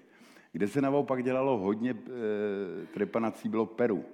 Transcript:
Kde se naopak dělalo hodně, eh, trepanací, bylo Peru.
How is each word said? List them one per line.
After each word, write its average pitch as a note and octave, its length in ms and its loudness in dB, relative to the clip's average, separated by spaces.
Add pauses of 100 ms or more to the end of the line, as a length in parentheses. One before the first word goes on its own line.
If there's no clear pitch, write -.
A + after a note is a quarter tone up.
(520)
Kde G2+ 160 0
se C3+ 120 0
naopak C3+ 440 2
dělalo C3 340 2
hodně, A2 380 0
eh, G#2 880 -4
trepanací, A2+ 640 -2
bylo G#2+ 180 2
Peru. A2+ 460 0